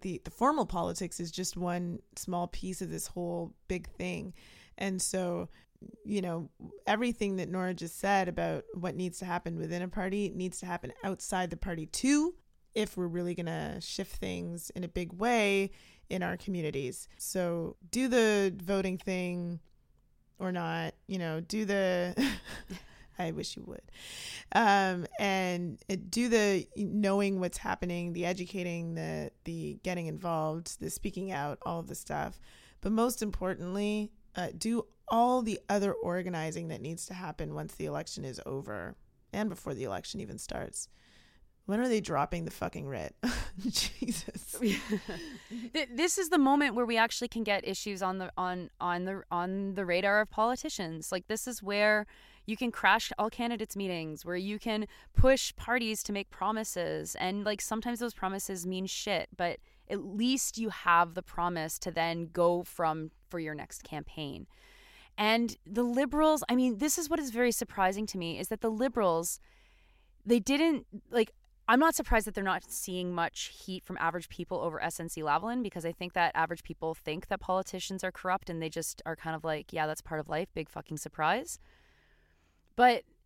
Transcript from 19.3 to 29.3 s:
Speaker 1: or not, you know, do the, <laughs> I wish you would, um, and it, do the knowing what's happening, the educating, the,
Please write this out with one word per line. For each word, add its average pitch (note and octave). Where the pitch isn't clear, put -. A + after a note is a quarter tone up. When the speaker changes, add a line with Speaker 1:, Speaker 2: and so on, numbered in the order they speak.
Speaker 1:
or F#3
not, E3
you F#3+
know, E3
do G#3
the, F#3
<laughs> -
I E3
wish D3+
you -
would, -
um, G3
and F3+
it, F#3+
do A#3+
the G#3
knowing G3
what's F3+
happening, F3
the E3+
educating, F3
the, D#3+